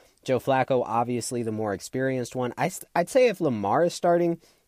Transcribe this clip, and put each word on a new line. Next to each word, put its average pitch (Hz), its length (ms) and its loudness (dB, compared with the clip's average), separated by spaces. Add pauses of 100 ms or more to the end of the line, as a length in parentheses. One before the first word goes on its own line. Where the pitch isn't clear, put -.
(220)
Joe 127 160 0
Flacco, 131 460 2
obviously 120 580 -2
the 110 100 -4
more 107 200 -2
experienced 131 640 -4
one. 123 220 -2
I, 147 120 -2 (240)
I'd 175 140 0
say 254 200 4
if 208 120 -4
Lamar 123 440 2
is 175 100 0
starting, 170 460 2 (260)